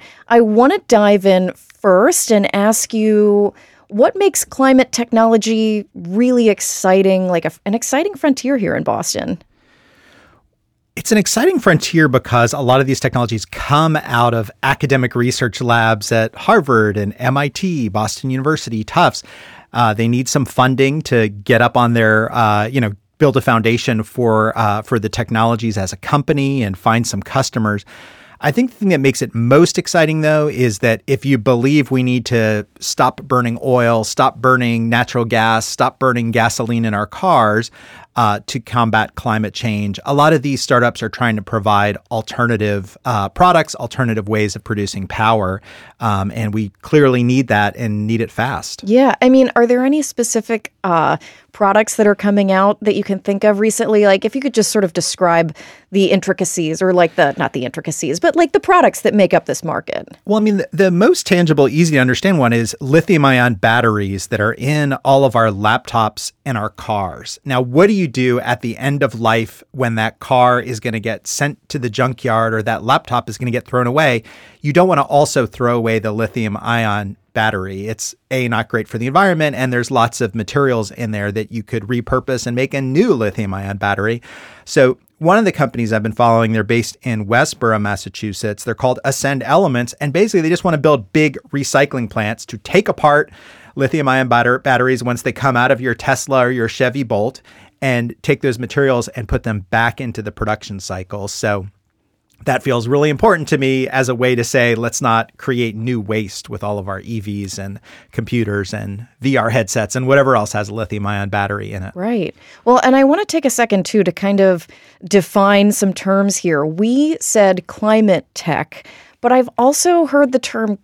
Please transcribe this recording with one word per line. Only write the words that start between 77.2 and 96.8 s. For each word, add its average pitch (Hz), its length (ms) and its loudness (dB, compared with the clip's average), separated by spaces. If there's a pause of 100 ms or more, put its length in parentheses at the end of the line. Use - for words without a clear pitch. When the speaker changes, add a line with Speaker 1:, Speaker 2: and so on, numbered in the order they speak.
Speaker 2:
battery. 98 520 -2
It's, - 260 -8 (200)
A, 127 160 -2
not 113 200 -2
great 110 200 -4
for 117 100 -8
the 120 80 -4
environment, 156 480 2
and 127 180 -2
there's 120 200 -2
lots 120 280 2
of 110 140 -2
materials 113 560 -2
in 113 220 -8
there 101 180 -4
that 107 220 -8
you 113 100 -8
could 107 220 -8
repurpose 123 600 -4
and 120 120 -4
make 135 180 -2
a 135 60 -2
new 151 340 2
lithium 104 400 -2
ion 98 220 -8
battery. 101 440 -2 (440)
So 127 340 2 (200)
one 175 200 2
of 226 60 2
the 180 80 0
companies 117 400 -2
I've 107 100 0
been 110 80 -4
following, 113 400 2
they're 110 140 0
based 117 380 -2
in 107 240 -6
Westborough, 117 520 0
Massachusetts. 104 840 -6
They're 113 100 -4
called 127 300 -2
Ascend 139 400 -4
Elements, 131 560 0
and 143 120 -4
basically 190 280 2
they 156 80 0
just 170 160 -2
wanna 165 140 0
build 139 340 0
big 156 260 2 (120)
recycling 139 600 -2
plants 110 360 -6
to 110 120 -14
take - 300 0
apart 151 420 2 (460)
lithium 139 320 0
ion 131 180 2
batter-, 120 320 2
batteries 127 460 0
once 120 180 -4
they 127 100 -4
come 131 240 0
out 127 140 2
of 135 100 2
your 127 140 -2
Tesla 131 520 0
or 123 40 0
your 117 180 -2
Chevy 127 360 -2